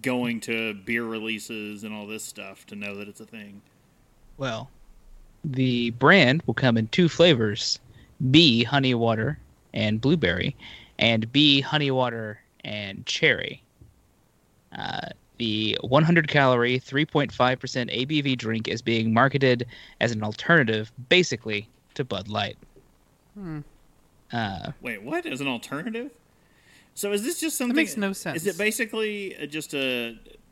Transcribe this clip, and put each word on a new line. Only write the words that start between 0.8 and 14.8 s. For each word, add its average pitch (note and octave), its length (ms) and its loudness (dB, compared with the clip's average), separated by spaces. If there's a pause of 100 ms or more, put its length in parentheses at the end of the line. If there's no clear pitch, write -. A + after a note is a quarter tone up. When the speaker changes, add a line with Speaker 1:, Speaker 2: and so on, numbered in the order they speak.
Speaker 1:
releases A2 800 -8
and G#2+ 100 -10
all G#2 140 -12
this A2 160 -12
stuff F#2+ 420 -18
to - 80 -18
know G2+ 220 -10
that G2+ 100 -10
it's G2+ 140 -18
a A2 60 -16
thing. G#2 340 -18 (760)
Speaker 2:
Well, B2+ 320 -6 (720)
the B2 500 0
brand C#3+ 540 6
will B2 80 -2
come A#2+ 220 2
in A2+ 120 2
two F3 200 4
flavors: A#2+ 680 2 (520)
B C3+ 320 8
honey C3 320 2
water A#2 440 0 (340)
and G#2+ 260 0
blueberry, G2+ 560 0 (440)
and A2+ 340 2
B C#3 300 6
honey C#3+ 280 0
water A#2 480 -2 (240)
and G2+ 440 -10
cherry. C3 560 -2 (1120)
Uh, - 320 -8 (300)